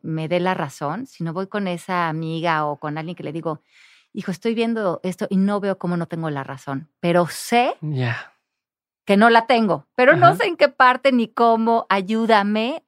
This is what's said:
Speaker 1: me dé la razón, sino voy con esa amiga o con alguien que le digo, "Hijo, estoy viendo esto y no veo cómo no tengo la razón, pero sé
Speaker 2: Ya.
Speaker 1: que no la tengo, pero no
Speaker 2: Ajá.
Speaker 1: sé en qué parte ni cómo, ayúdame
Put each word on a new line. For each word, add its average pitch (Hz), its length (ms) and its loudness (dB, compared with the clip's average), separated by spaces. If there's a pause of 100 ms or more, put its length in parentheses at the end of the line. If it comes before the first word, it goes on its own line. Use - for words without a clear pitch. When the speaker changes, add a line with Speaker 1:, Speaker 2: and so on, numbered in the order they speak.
Speaker 1:
me 160 260 -6
dé 175 120 0
la 185 140 0
razón, 160 520 -6
sino 165 260 -8
voy 190 140 -6
con 202 220 -6
esa 175 400 -4
amiga 160 580 -2
o 147 120 -6
con 151 200 -8
alguien 160 180 -10
que 165 60 -14
le 151 100 -8
digo, 160 300 -8 (520)
"Hijo, 208 160 -8
estoy 226 240 -4
viendo 226 480 -2
esto 185 280 -6
y 196 60 0
no 202 240 2
veo 196 180 -4
cómo 175 200 -4
no 165 80 -4
tengo 160 240 -6
la 139 120 -6
razón, 139 460 -10 (120)
pero 175 260 2
sé 240 560 -2
Speaker 2:
Ya. 131 500 -6 (720)
Speaker 1:
que 196 140 2
no 226 100 8
la 226 180 6
tengo, 214 480 2
pero 262 220 6
no 349 120 6
Speaker 2:
Ajá. - 80 4
Speaker 1:
sé 440 100 -2
en 349 100 -4
qué 285 120 4
parte 254 440 4
ni 240 160 0
cómo, 226 640 2
ayúdame 214 960 0